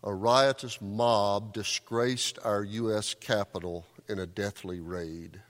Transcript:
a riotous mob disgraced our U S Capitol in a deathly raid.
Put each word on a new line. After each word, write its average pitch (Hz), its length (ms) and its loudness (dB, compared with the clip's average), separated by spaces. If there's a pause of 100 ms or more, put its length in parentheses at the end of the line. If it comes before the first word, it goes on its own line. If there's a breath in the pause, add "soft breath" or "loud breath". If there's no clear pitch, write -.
a 101 80 -4
riotous 123 680 4
mob 104 720 2
disgraced 117 880 -2
our 104 200 2
U 107 340 -2
S - 160 -4
Capitol 90 720 -2 (220)
in 104 100 -4
a 92 80 -4
deathly 92 540 -6
raid. 85 600 -10 (100)